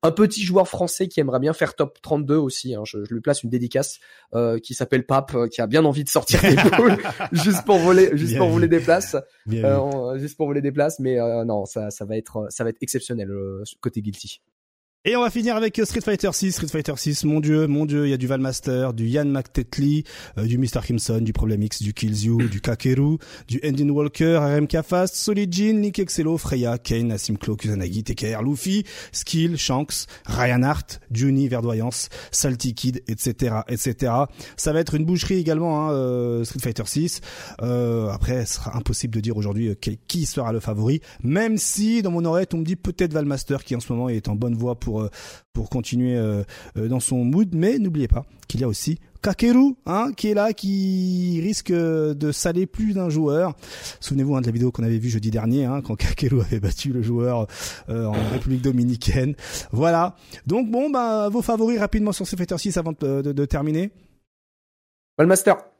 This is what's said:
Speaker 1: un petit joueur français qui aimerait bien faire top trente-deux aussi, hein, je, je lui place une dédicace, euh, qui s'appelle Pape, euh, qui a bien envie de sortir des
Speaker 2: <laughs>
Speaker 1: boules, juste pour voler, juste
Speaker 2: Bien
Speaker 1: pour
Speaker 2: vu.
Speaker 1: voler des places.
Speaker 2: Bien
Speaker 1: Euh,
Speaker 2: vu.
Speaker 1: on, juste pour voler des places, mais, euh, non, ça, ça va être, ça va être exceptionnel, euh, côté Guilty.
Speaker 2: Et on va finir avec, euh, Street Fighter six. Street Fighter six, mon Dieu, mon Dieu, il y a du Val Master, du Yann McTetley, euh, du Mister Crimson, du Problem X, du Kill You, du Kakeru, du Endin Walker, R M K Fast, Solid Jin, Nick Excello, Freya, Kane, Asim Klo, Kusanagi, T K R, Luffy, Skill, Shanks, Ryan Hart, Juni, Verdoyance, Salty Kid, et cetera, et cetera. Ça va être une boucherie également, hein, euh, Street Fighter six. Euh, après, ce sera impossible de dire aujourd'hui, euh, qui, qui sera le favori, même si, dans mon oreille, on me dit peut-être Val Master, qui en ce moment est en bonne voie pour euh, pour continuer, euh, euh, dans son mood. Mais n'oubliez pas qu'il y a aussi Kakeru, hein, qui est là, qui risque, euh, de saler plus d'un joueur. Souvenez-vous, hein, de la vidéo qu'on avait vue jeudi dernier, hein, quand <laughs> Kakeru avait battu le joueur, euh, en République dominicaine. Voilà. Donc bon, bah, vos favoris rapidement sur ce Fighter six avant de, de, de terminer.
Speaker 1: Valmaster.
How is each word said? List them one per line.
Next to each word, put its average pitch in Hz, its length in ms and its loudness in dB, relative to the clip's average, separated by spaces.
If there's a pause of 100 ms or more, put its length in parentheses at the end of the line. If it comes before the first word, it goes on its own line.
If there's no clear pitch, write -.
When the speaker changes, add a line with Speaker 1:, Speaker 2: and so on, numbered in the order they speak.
Speaker 1:
un 160 80 4
petit 208 320 4
joueur 180 240 4
français 180 400 -2
qui - 120 -2
aimerait 131 200 2
bien 151 140 2
faire - 220 -2
top - 260 -2
trente-deux 147 360 0
aussi, 127 380 -2
hein, 104 100 -6
je, 104 200 -8
je 120 80 -8
lui 113 80 -4
place 143 200 0
une 117 80 -6
dédicace, 123 500 -2 (360)
euh, 117 240 2
qui - 160 -12
s'appelle 127 300 0
Pape, 135 280 2
euh, 120 140 0
qui 117 140 -6
a 110 60 0
bien 147 180 4
envie 143 180 2
de 139 60 -6
sortir - 320 2
des 185 140 8
Speaker 2:
<laughs> - 220 6
Speaker 1:
boules, 226 200 6 (340)
juste 170 340 2
pour 202 140 6
voler, 185 360 8
juste 143 180 0
Speaker 2:
Bien 135 60 0
Speaker 1:
pour 180 100 6
Speaker 2:
vu. 160 40 2
Speaker 1:
voler 170 140 4
des 165 140 4
places. 175 340 2 (300)
Speaker 2:
Bien 110 200 0
Speaker 1:
Euh, 139 100 6
Speaker 2:
vu. 139 60 2
Speaker 1:
on, 135 380 -2
juste 143 180 -8
pour 156 100 0
voler 143 140 0
des 139 100 0
places, 147 280 0
mais, 127 200 2
euh, 117 260 0
non, 107 200 -2
ça, 107 240 -6
ça 104 160 -10
va 110 120 -4
être, 107 320 -8
ça - 140 -6
va 113 60 0
être 113 120 -8
exceptionnel, 117 500 -6
euh, 98 320 -8 (180)
côté 113 200 -4
Guilty. 101 400 -10 (680)
Speaker 2:
Et 240 60 2
on 240 60 2
va 240 80 2
finir 233 260 -2
avec, 220 240 -2
euh, 214 60 2
Street 214 160 -4
Fighter 196 320 0
six. 190 180 -2
Street 165 160 -6
Fighter 156 300 -4
six, - 260 -4
mon 151 160 2
Dieu, 151 260 2
mon 147 200 0
Dieu, 147 220 0
il - 20 0
y 139 40 0
a 131 40 -2
du 127 100 -2
Val 135 140 0
Master, 131 520 -2
du 113 140 -2
Yann 143 240 0
McTetley, 139 720 0 (340)
euh, 104 60 -2
du 117 140 0
Mister 123 260 0
Crimson, 113 380 0
du 113 100 0
Problem 107 320 0
X, - 180 -4
du 104 120 -2
Kill 107 320 -2
You, 117 240 2
du 98 100 -4
Kakeru, 131 580 2 (300)
du 123 180 -4
Endin 143 220 2
Walker, 147 540 4
R 147 160 2
M 147 100 2
K 160 140 0
Fast, 180 340 0
Solid 202 380 0
Jin, 214 220 2
Nick 208 240 0
Excello, 165 380 0
Freya, 120 400 -2
Kane, 117 360 0
Asim 104 240 -4
Klo, 107 180 -4
Kusanagi, 101 480 -4
T 110 120 -4
K 110 200 -4
R, 110 80 -4
Luffy, 180 400 0 (300)
Skill, 170 420 0
Shanks, - 520 -2 (180)
Ryan 123 380 2
Hart, - 360 -2 (100)
Juni, 135 380 2
Verdoyance, 117 600 -2 (220)
Salty 127 420 -2
Kid, 127 340 -4
et 110 100 -2
cetera, 113 520 -2
et 120 80 -4
cetera. 127 500 0 (300)
Ça 156 160 0
va 165 80 4
être 160 120 -2
une 156 120 2
boucherie 180 320 0
également, 160 500 0
hein, 151 60 0
euh, 123 500 0
Street 123 160 -8
Fighter 117 260 -4
six. 160 360 -2 (400)
Euh, 117 480 0
après, 113 360 -2
ce - 100 -6
sera - 200 -8
impossible 113 400 -4
de 110 60 0
dire 107 160 -2
aujourd'hui, 104 320 -2
euh, 101 40 -2
qui, - 320 -6
qui 170 200 -2
sera 117 260 -2
le 113 80 -2
favori, 113 400 0 (240)
même 208 340 2
si, 220 440 0
dans 190 100 0
mon 170 140 0
oreille, 170 280 0
on 170 40 -2
me 160 80 -2
dit 180 100 -2
peut-être 175 380 -2
Val 156 100 0
Master, 139 400 -2
qui - 100 -4
en 120 60 -2
ce - 140 -6
moment 123 160 -2
est 110 180 -2
en 107 80 0
bonne 117 200 0
voie 120 220 -2
pour 110 240 -4
euh, 107 80 -2 (440)
pour 110 160 -4
continuer, 123 480 0
euh, 107 260 0 (340)
euh, 110 100 -2
dans 123 120 0
son 123 240 0
mood. 170 300 2
Mais 196 260 2
n'oubliez 156 280 0
pas - 180 2 (220)
qu'il - 140 -2
y - 20 2
a 127 40 2
aussi 151 320 -2 (220)
Kakeru, 240 540 4 (100)
hein, 214 300 -2
qui 214 140 -2
est 208 40 2
là, 208 200 2
qui 185 880 0
risque, 202 280 -2
euh, 160 420 2
de 147 180 -2
saler 180 340 0
plus 214 280 -2
d'un 185 160 -2
joueur. 151 460 2 (440)
Souvenez-vous, 139 360 0
hein, 131 60 0
de 120 40 0
la 117 60 0
vidéo 120 200 2
qu'on - 120 -4
avait 113 160 2
vue 120 100 -2
jeudi 110 220 0
dernier, 117 340 0
hein, 135 160 -2
quand 117 140 -6
<laughs> - 20 -12
Kakeru 123 440 0
avait 107 180 0
battu 113 340 -2
le 123 80 0
joueur, 117 460 0 (420)
euh, 113 160 -2
en 107 80 -2 (180)
République 127 300 -2
dominicaine. 127 760 2 (360)
Voilà. 170 440 2 (300)
Donc 214 240 0
bon, 254 200 0
bah, 226 400 0
vos 226 120 0
favoris 226 380 2
rapidement 208 320 2
sur 185 160 -4
ce - 80 -4
Fighter 175 220 -4
six 185 200 -2
avant 160 220 -2
de, 139 220 0
de, 143 100 -2
de 139 140 0
terminer. 156 460 0 (1300)
Speaker 1:
Valmaster. 185 380 6 (240)